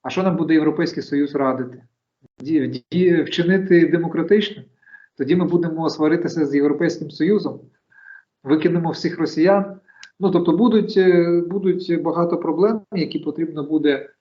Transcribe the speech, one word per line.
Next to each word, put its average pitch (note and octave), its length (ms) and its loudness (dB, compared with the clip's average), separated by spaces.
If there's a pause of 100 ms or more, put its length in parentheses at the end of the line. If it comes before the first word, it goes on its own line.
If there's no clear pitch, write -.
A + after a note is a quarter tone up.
А C3 80 -8
що F#3 120 -4
нам F#3 140 0
буде D#3+ 180 0
Європейський D3+ 480 0
Союз C#3+ 320 -2
радити? C3 480 -4 (560)
Ді-, B2+ 540 -4
ді-, E3+ 300 2
вчинити F3 640 2
демократично? E3 760 0 (540)
Тоді C#3+ 200 0
ми F3+ 80 2
будемо E3 460 0
сваритися D#3+ 560 0
з C#3 80 -4
Європейським C#3+ 560 0
Союзом, F3 500 -2 (840)
викинемо E3 460 0
всіх - 280 -6
росіян. F3+ 600 0 (400)
Ну, F#3 100 2
тобто E3+ 220 2
будуть, G#3 440 2
е, F3 500 4
будуть F3 560 -2
багато E3+ 360 -2
проблем, F#3+ 420 0 (120)
які D#3 260 -4
потрібно D3+ 460 -6
буде D3 460 0 (100)